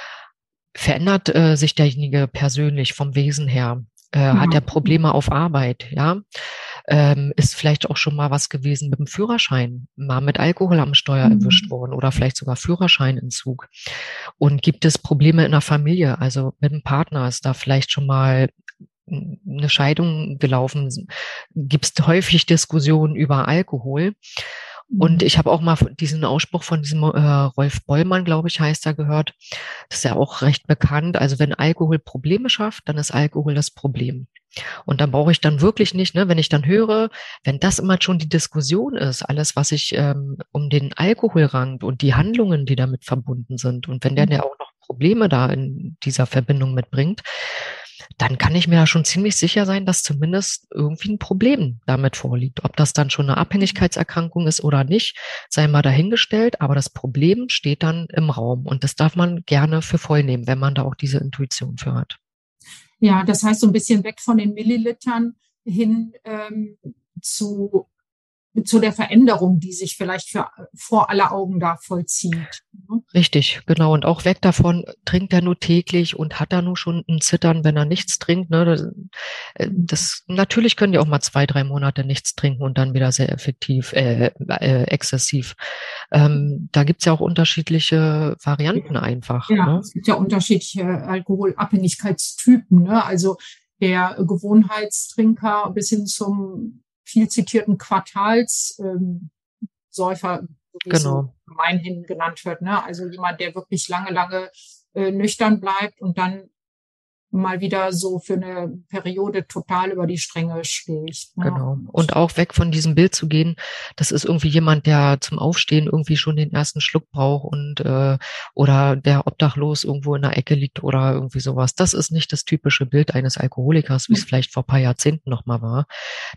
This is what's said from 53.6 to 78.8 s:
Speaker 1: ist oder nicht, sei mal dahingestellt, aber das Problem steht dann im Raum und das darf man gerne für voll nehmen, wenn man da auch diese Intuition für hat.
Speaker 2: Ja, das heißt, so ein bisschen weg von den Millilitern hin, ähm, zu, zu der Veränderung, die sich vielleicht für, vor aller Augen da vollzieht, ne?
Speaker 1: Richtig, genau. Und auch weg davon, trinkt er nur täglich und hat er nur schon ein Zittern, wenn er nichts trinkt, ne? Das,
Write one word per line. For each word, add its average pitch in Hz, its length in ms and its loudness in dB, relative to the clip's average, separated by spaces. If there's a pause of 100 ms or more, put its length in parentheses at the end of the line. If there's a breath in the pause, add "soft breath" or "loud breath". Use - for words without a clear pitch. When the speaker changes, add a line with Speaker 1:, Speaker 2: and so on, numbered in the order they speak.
Speaker 1:
ist - 180 0
oder 143 180 4
nicht, 175 360 0 (320 loud breath)
sei 151 180 2
mal 147 140 4
dahingestellt, 214 800 2
aber 139 140 2
das 139 140 0
Problem 165 600 0
steht - 340 -2
dann 165 280 -2
im 156 200 0
Raum 123 360 -4
und 135 160 -4
das - 140 -4
darf 156 180 2
man 175 300 0
gerne 156 380 2
für - 160 -2
voll 147 240 2
nehmen, 127 240 -2
wenn 131 120 0
man 139 160 0
da 135 80 0
auch 135 120 -4
diese 139 240 -2
Intuition 135 580 -6
für 127 180 -4
hat. - 220 -6 (840 loud breath)
Speaker 2:
Ja, 190 240 4
das 175 200 0
heißt, 214 160 2
so 233 60 4
ein 196 60 6
bisschen 214 300 2
weg - 180 -10
von 233 180 2
den 208 160 0
Millilitern 233 800 -2 (300)
hin, 226 500 0 (100)
ähm, 214 540 -10 (420)
zu, 202 640 -4 (800)
zu 226 160 4
der 220 120 2
Veränderung, 190 680 4
die 185 120 -8
sich 180 240 -10
vielleicht 185 340 -6
für, - 180 -6 (260)
vor - 340 0
aller 196 220 2
Augen 190 300 -4
da 170 160 -2
vollzieht, 170 840 -6 (100)
ne? 202 300 -6 (120)
Speaker 1:
Richtig, 165 500 2
genau. 156 300 4
Und 143 100 2
auch 156 220 0
weg 185 160 2
davon, 175 420 2 (220)
trinkt 185 260 0
er 180 80 6
nur 175 180 0
täglich 175 600 0
und 151 220 -6
hat 175 120 -2
er 180 80 2
nur 175 160 -2
schon 170 320 -4
ein 160 140 0
Zittern, 165 420 2
wenn 151 120 4
er 147 100 2
nichts - 320 -2
trinkt, 175 320 -2
ne? 165 140 4
Das, 165 180 2 (720 loud breath)